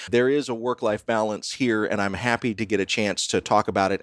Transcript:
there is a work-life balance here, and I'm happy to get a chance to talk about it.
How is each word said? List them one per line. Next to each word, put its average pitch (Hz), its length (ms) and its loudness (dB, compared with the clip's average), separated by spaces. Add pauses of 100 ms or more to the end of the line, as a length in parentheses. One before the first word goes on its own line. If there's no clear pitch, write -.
there 120 200 4
is 139 180 0
a 123 80 -4
work-life 113 500 -2
balance 110 480 -2
here, 113 300 2
and 104 180 0
I'm 98 120 0
happy 117 420 0
to 110 100 -4
get 98 140 2
a 95 60 0
chance 101 420 -2
to - 140 0
talk 107 260 2
about 98 240 0
it. 98 120 -2